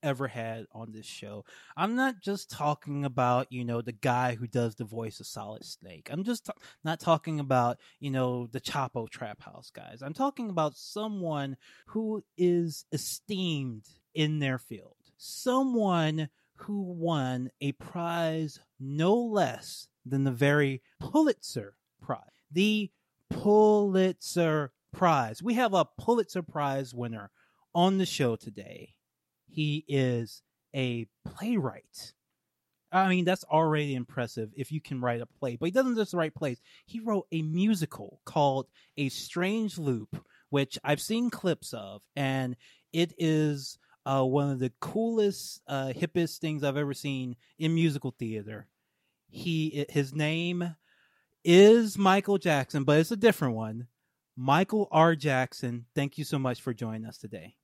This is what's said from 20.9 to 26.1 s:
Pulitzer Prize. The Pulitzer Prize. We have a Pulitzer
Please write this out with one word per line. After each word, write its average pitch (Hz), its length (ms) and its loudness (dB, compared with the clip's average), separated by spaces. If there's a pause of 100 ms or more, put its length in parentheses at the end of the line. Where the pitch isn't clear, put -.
Pulitzer 247 760 0 (260)
Prize. 120 180 -6 (320)
The 208 380 0 (400)
Pulitzer 190 1400 4 (220)
Prize. 139 500 2
We 226 120 0
have 233 180 2
a 175 140 4 (120)
Pulitzer 220 440 0